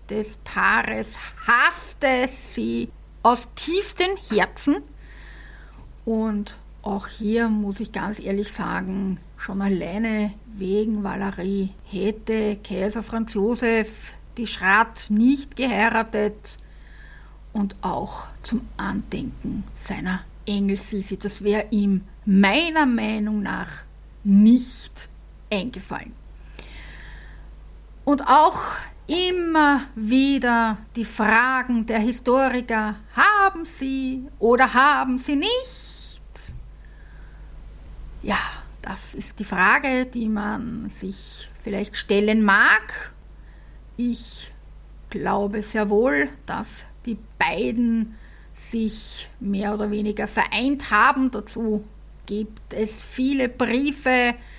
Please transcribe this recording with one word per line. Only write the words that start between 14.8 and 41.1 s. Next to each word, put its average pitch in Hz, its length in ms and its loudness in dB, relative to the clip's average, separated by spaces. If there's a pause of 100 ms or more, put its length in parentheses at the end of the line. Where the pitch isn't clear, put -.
nicht 247 460 4
geheiratet 220 1000 0 (960)
und 202 300 -2
auch - 460 -6 (140)
zum - 240 -2 (100)
Andenken - 880 -6 (100)
seiner 185 460 -4 (260)
Engel 202 320 0
Sisi, 196 400 -4
das 196 240 -4
wäre 202 280 2
ihm 202 320 2 (220)
meiner 269 640 4
Meinung 214 560 0
nach 180 260 -4 (560)
nicht 214 840 6 (420)
eingefallen. - 600 -6 (1900)
Und 285 220 2
auch 302 340 8 (460)
immer 330 760 4 (140)
wieder 240 840 2 (160)
die 233 100 -4
Fragen 240 840 2
der 220 120 0
Historiker, 240 960 2 (220)
haben 381 480 4
sie 262 640 -4 (100)
oder 240 340 6
haben 262 460 4
sie 285 180 0
nicht? - 840 -2 (2000)
Ja, 202 160 -2 (440)
das - 320 -8
ist - 260 -8
die 208 40 -4
Frage, 254 600 2
die 240 220 -4
man 214 600 -4
sich - 600 -8 (120)